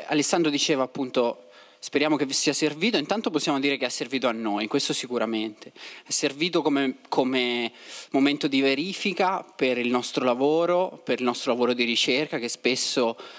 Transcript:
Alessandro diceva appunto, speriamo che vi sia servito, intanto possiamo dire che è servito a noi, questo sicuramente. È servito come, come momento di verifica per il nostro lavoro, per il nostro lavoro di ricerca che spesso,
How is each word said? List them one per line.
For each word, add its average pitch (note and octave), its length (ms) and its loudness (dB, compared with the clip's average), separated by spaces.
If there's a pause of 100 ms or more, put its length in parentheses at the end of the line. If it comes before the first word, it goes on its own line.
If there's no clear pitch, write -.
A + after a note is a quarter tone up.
Alessandro D#3 420 2
diceva C#3 320 0
appunto, B2 640 -2 (300)
speriamo D3 380 0
che C#3 100 0
vi C3+ 60 -6
sia - 200 2
servito, D#3+ 460 0
intanto G#3+ 320 -2
possiamo D3 280 0
dire C#3 180 0
che B2+ 100 -2
è A#2+ 40 -6
servito B2+ 380 -2
a A#2 40 2
noi, A2 340 -2
questo C#3 260 0
sicuramente. A2 800 -4 (320)
È - 60 -18
servito D#3 520 0
come, C#3 360 2 (100)
come B2 640 0 (380)
momento C#3+ 380 2
di C3+ 120 2
verifica F3+ 840 0
per B2+ 340 0
il A#2+ 120 0
nostro B2 340 0
lavoro, D#3+ 800 2
per B2 180 -2
il B2+ 40 -2
nostro B2 280 0
lavoro B2 200 2
di A#2+ 120 0
ricerca B2+ 540 0
che A#2 100 -4
spesso, B2 680 0 (220)